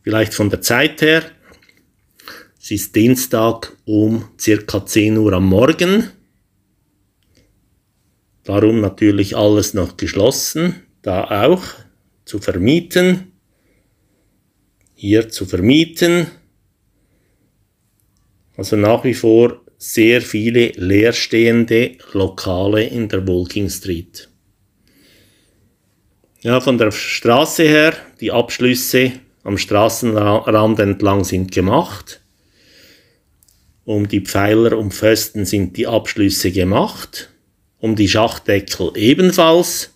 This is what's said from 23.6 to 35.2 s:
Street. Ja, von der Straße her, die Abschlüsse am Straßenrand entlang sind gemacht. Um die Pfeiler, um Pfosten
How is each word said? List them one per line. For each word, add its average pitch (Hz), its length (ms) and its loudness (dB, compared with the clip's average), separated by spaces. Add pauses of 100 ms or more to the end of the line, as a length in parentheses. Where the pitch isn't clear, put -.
Street. - 600 -12 (2000)
Ja, 123 200 0
von 131 160 0
der 107 140 2
Straße 147 720 0
her, 151 300 4 (260)
die - 120 -4
Abschlüsse 123 840 0 (300)
am 104 140 -4
Straßenrand 107 1200 0
entlang 101 440 0
sind 92 280 -4
gemacht. - 680 -2 (1600)
Um 104 220 -2
die 101 140 -2
Pfeiler, 110 560 2
um 104 140 -6
Pfosten 107 540 0